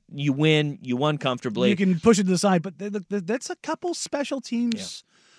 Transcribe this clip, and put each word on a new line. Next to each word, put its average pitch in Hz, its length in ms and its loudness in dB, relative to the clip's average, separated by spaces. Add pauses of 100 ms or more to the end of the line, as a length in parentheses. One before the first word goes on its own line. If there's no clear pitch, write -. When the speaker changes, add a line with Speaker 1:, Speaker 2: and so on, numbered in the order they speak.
(120)
Speaker 1:
You 143 220 0
win. 151 480 2
You 123 160 -2
won 147 200 0
comfortably. 123 520 0
Speaker 2:
You 202 80 4
can 185 220 2
push 220 200 6
it 208 40 2
to 185 60 2
the 180 80 2
side, 185 240 4
but 165 180 -12
th-, 202 120 -8
th-, 202 180 -8
th-, 196 160 -4
that's 226 240 -6
a 359 80 -8
couple 330 360 -6
special 285 480 -6
teams. 233 640 -4 (360)